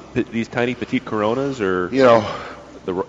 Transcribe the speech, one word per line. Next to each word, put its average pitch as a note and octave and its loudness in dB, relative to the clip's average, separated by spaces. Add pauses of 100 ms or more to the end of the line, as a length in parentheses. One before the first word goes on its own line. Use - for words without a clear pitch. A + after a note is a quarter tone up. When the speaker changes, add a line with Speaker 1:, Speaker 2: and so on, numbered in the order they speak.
(140)
Speaker 1:
p-, B2 0
these A2+ -4
tiny B2 -2
petite A#2+ -4
Coronas A#2+ -2
or F#2 0
Speaker 2:
You C3 2
know, A2+ 6 (500)
Speaker 1:
the F2+ -4
R-, F#2+ -4